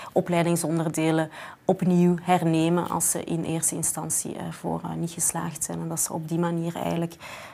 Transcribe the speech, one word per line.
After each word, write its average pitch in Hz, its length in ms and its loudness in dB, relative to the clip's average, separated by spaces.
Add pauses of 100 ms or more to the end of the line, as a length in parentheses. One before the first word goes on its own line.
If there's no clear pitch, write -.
(120)
opleidingsonderdelen 165 1160 2 (360)
opnieuw 180 560 6
hernemen 170 680 4
als - 220 0
ze - 120 -4
in 165 200 -2
eerste 165 320 -2
instantie 160 600 -4
ervoor, 165 480 -6
eh, 170 100 -6
niet 165 180 -4
geslaagd 165 520 -4
zijn. 170 160 -6
En 165 80 -6
dat 165 120 -6
ze - 140 -2
op 160 140 -6
die 165 120 -2
manier 170 360 -2
eigenlijk, 170 400 -2 (380)